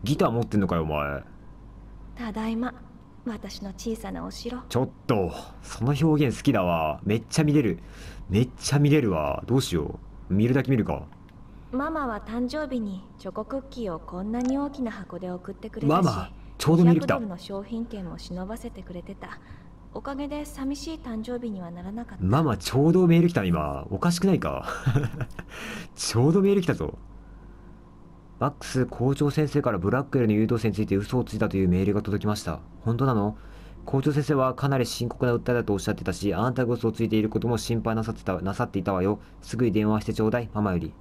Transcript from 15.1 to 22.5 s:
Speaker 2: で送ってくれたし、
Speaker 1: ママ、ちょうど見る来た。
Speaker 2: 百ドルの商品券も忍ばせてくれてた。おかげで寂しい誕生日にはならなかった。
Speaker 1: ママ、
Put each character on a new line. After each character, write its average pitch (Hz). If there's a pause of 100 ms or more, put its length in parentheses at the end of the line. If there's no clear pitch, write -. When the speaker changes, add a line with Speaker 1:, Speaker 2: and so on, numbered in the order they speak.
Speaker 2:
で 180
送 180
っ -
て -
く 220
れ 147
た -
し、 143
Speaker 1:
マ 180
マ、 107 (260)
ち -
ょ 165
う -
ど 175
見 170
る 160
来 -
た。 -
Speaker 2:
百 247
ド 226
ル 196
の 170
商 196
品 226
券 202
も 160
忍 180
ば 220
せ 233
て 190
く 190
れ 175
て 196
た。 - (540)
お 220
か 277
げ 285
で 294
寂 269
し 320
い 311
誕 220
生 247
日 240
に 196
は 170
な 175
ら 190
な 233
か 202
っ -
た。 90
Speaker 1:
マ 117
マ、 127